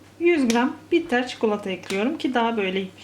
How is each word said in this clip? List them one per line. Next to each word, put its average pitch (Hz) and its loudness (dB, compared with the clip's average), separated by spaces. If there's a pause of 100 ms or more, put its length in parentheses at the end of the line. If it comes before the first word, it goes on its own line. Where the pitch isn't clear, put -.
(200)
yüz 330 4
gram 240 2 (160)
bitter 254 2
çikolata 208 -2
ekliyorum 202 -4
ki 269 -2
daha 233 0
böyle 190 -2 (180)